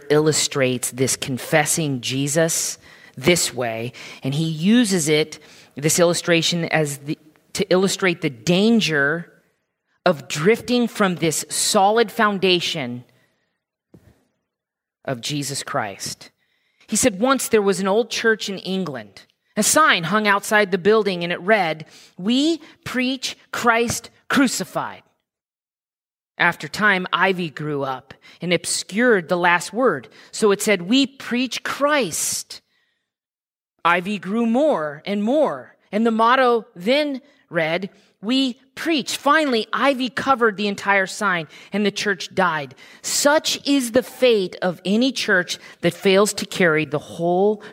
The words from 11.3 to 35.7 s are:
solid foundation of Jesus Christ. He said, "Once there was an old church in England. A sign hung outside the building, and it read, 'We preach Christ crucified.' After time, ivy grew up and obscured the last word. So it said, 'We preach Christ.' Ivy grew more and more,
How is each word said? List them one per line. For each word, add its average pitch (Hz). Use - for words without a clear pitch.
solid 214
foundation 175
of 123
Jesus 139
Christ. -
He 220
said, 202
"Once 262
there 214
was 196
an 196
old 226
church -
in 196
England. 147
A 214
sign 277
hung 208
outside 202
the 196
building, 190
and 175
it -
read, 175
'We 269
preach 254
Christ 233
crucified.' 156
After 170
time, 185
ivy 180
grew 147
up 131
and 175
obscured 196
the 180
last 175
word. 196
So 214
it 196
said, 196
'We 254
preach 247
Christ.' -
Ivy 180
grew 208
more 226
and 202
more, 196